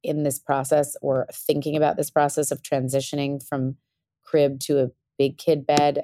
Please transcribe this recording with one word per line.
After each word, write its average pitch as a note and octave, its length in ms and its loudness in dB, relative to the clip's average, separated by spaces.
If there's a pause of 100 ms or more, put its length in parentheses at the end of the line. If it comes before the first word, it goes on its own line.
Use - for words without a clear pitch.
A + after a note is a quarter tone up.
in D3+ 220 -2
this C#3 140 -2
process C#3 600 0
or C3+ 320 -2
thinking - 420 -2
about D3+ 220 2
this - 140 -4
process D3 400 0
of C#3 100 -6
transitioning C3+ 800 -2
from C3+ 360 -4 (440)
crib C#3 380 2
to C#3+ 200 0
a B2 100 0 (280)
big C#3 200 0
kid D3 280 0
bed, D3 380 2